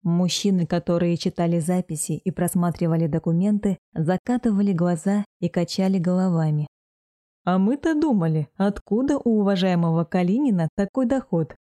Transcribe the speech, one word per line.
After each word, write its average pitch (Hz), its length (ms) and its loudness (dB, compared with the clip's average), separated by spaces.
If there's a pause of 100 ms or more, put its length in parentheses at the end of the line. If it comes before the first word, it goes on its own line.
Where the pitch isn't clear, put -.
Мужчины, 180 600 0
которые 170 520 0
читали 170 420 -2
записи 170 540 -4
и 160 180 -4
просматривали 170 800 0
документы, 180 680 0 (160)
закатывали 202 800 0
глаза 175 520 0 (160)
и 175 80 -2
качали 190 500 0
головами. 165 720 0 (760)
«А 180 140 2
мы-то 285 420 0
думали, 165 560 2
откуда 220 600 0
у 220 220 2
уважаемого 175 640 2
Калинина 185 720 0
такой 220 300 -2
доход? 208 580 -2